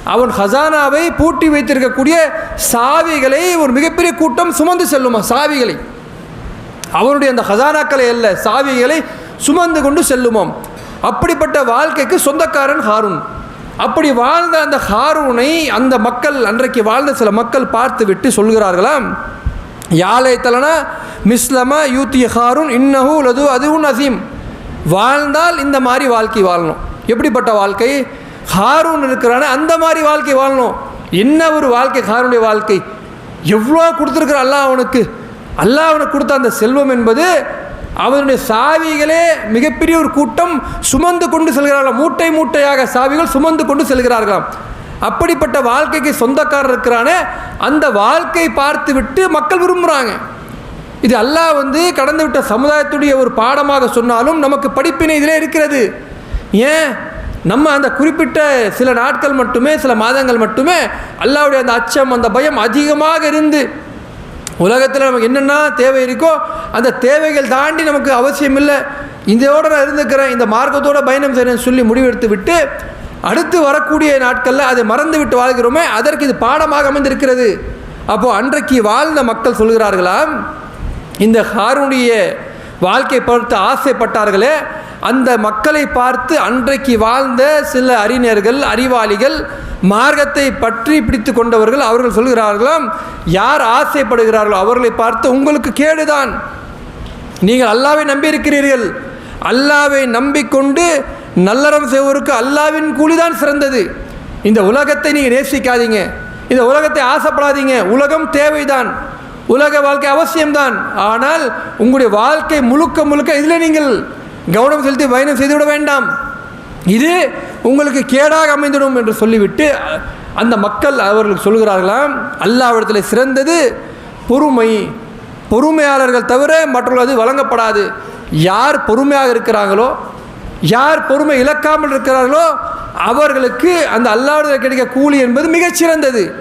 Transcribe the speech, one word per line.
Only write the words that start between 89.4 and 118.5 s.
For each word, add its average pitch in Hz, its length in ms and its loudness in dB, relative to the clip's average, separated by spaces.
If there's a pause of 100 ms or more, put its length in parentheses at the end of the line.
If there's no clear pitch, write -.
மார்க்கத்தை 277 720 2
பற்றி 262 500 0
பிடித்து 233 300 0
கொண்டவர்கள், 233 480 2
அவர்கள் 233 440 2
சொல்கிறார்களாம், 233 640 0 (380)
"யார் 233 360 2
ஆசைப்படுகிறார்களோ 226 960 2
அவர்களை 233 320 2
பார்த்து 233 400 0
உங்களுக்கு 277 440 0
கேடுதான். 302 540 0 (1120)
நீங்கள் 233 280 2
அல்லாஹ்வை 285 400 2
நம்பியிருக்கிறீர்கள், 277 840 0 (500)
அல்லாஹ்வை 277 640 2
நம்பிக்கொண்டு 277 960 0 (320)
நல்லறம் 269 520 2
செய்வோருக்கு 277 440 0 (100)
அல்லாஹ்வின் 302 520 0
கூலிதான் 330 400 2
சிறந்தது. 277 600 0 (480)
இந்த 214 200 4
உலகத்தை 285 500 2
நீங்க 262 240 2
நேசிக்காதீங்க, 240 720 0 (380)
இந்த 247 160 4
உலகத்தை 302 380 2
ஆசைப்படாதீங்க. 277 800 0
உலகம் 285 480 0
தேவைதான், 277 640 0 (520)
உலக 294 340 2
வாழ்க்கை 277 300 0
அவசியம்தான், 294 840 0
ஆனால் 240 560 0 (260)
உங்களுடைய 240 380 4
வாழ்க்கை 302 460 0
முழுக்க 311 420 2
முழுக்க 294 300 0
இதில் 302 240 2
நீங்கள் 311 600 0 (340)
கவனம் 277 300 2
செலுத்தி 277 240 0
பயணம் 262 300 0
செய்துவிட 294 280 2
வேண்டாம், 294 540 0 (680)
இது 285 440 2 (320)
உங்களுக்கு 277 440 2
கேடாக 302 500 4